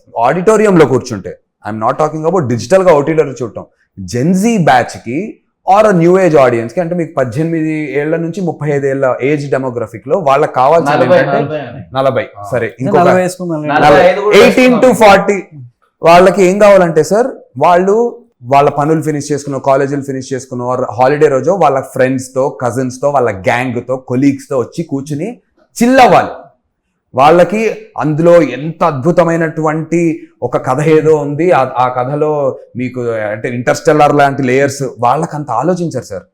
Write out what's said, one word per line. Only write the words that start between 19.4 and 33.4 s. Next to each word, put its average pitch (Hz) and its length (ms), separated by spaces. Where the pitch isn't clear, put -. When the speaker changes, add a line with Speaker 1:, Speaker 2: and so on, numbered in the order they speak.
Speaker 1:
కాలేజీలు 135 440
ఫినిష్ 131 300
చేసుకున్న, 123 300
or 123 280
హాలిడే 143 380
రోజు 135 220
వాళ్ళ 147 300
ఫ్రెండ్స్ 131 540
తో, 135 160
కజిన్స్ 127 520
తో, 143 80
వాళ్ళ 123 200
గ్యాంగ్ 120 580
తో, 131 80
కొలీగ్స్ 135 540
తో 135 80
వచ్చి 139 260
కూర్చుని 151 560
చిల్ 262 180
అవ్వాలి. 185 280
వాళ్ళకి 175 560
అందులో 160 440
ఎంత 147 420
అద్భుతమైనటువంటి 160 1400
ఒక 131 240
కథ 131 140
ఏదో 156 360
ఉంది, 147 340
ఆ, 131 280
ఆ 127 100
కథలో 147 720
మీకు 123 280
అంటే 110 440